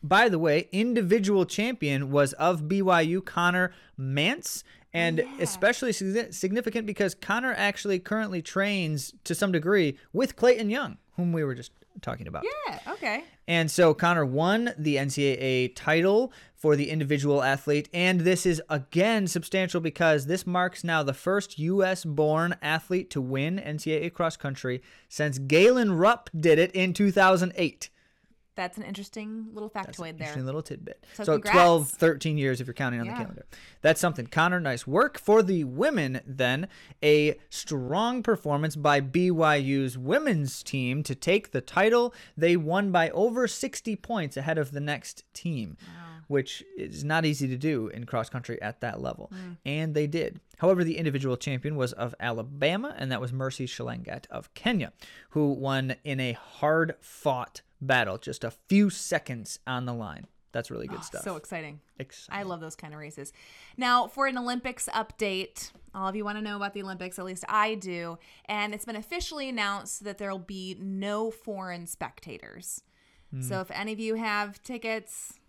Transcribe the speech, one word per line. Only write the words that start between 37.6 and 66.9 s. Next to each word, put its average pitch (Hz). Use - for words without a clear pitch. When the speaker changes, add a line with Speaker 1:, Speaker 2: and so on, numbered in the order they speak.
Speaker 1:
performance 151
by 147
B 160
Y 156
U's 135
women's 156
team 131
to 131
take 196
the 127
title. 233
They 170
won 180
by 165
over 233
sixty -
points 196
ahead 156
of 139
the 143
next 147
team, 120
Speaker 2:
Wow. 165
Speaker 1:
which 139
is 151
not 156
easy 143
to 127
do 135
in 117
cross 117
country 120
at 107
that 120
level. -
Speaker 2:
Mm. 180
Speaker 1:
And 151
they 151
did. 156
However, 180
the 165
individual 135
champion 147
was 123
of 117
Alabama, 139
and 135
that 113
was 123
Mercy 131
Shalangat 120
of -
Kenya, 220
who 147
won 131
in 139
a 127
hard-fought 151
battle, 120
just -
a 117
few 202
seconds -
on 127
the 123
line. 107
That's -
really -
good -
Speaker 2:
Oh, -
Speaker 1:
stuff. -
Speaker 2:
so 185
exciting. 151
Speaker 1:
Exciting. -
Speaker 2:
I 202
love 180
those 160
kind 151
of 151
races. 151
Now, 247
for 269
an 262
Olympics 247
update, 208
all 190
of 190
you 214
wanna 208
know 208
about 202
the 202
Olympics, 185